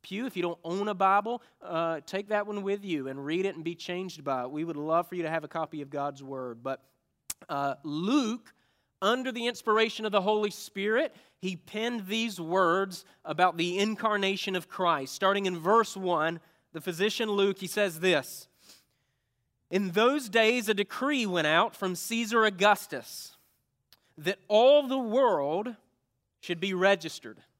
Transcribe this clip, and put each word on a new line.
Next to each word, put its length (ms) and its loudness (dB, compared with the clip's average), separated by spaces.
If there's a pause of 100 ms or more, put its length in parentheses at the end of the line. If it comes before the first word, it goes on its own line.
pew. 240 -6
If 100 -8
you 60 -2
don't 200 -4
own 240 -4
a 60 -2
Bible, 480 2 (220)
uh, 420 -2
take 220 -6
that 180 0
one 160 -6
with 240 -4
you 220 -2
and 180 -8
read 220 0
it 80 -4
and 80 -12
be 100 -6
changed 500 -8
by 200 -2
it. 80 -8
We 120 -6
would 140 -6
love 320 0
for 60 -10
you 80 -4
to 80 -4
have 120 -2
a 40 -14
copy 340 -6
of 80 -12
God's 320 -4
Word. 400 -10
But, 220 -6 (680)
uh, 320 0
Luke, 720 -2 (480)
under 300 0
the 160 -4
inspiration 580 0
of 60 -2
the 100 4
Holy 300 0
Spirit, 600 -2 (260)
he 160 -6
penned 520 -6
these 320 -2
words 640 0 (200)
about 340 2
the 220 -2
incarnation 760 0
of 140 -4
Christ. 440 0
Starting 340 2
in 100 -2
verse 400 4
one, 420 0 (320)
the 100 -12
physician 480 -2
Luke, 300 2
he 80 -8
says 320 -2
this, 480 0 (1200)
"In 220 -2
those 380 2
days 400 2
a 40 2
decree 520 -2
went 200 0
out 300 4
from 200 -4
Caesar 500 0
Augustus 920 0 (800)
that 300 -4
all 400 8
the 100 -2
world 800 2 (680)
should 180 -6
be 140 -2
registered." 680 0 (160)